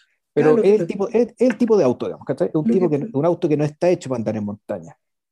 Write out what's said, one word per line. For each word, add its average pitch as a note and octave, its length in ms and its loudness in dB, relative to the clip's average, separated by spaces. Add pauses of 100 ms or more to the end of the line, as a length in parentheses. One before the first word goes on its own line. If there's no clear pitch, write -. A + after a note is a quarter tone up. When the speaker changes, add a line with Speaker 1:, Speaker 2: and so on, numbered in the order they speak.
(340)
Speaker 1:
Pero D3+ 200 4
Speaker 2:
Claro, A3 100 4
Speaker 1:
es G3 100 4
el G#3+ 60 4
Speaker 2:
lo E3+ 80 -4
Speaker 1:
tipo, F#3+ 220 -4
es, A#3 180 2
es B3+ 220 0
el G#3+ 80 -2
tipo A3+ 200 2
de F3 60 4
auto, B2 220 0
digamos, E2+ 200 -10
¿cachai? - 220 -2
Es - 80 -4
un D#3 100 0
Speaker 2:
lo A#3 80 2
Speaker 1:
tipo F3+ 160 2
Speaker 2:
que C#3+ 100 0
Speaker 1:
que, A2+ 120 -8
un C#3 140 -2
auto F3 240 0
que D3 80 0
no D3 80 0
está D3+ 240 -2
hecho F3 200 -2
para B2+ 100 -4
andar A2 180 -4
en G#2 80 -6
montaña. G2+ 520 -10 (340)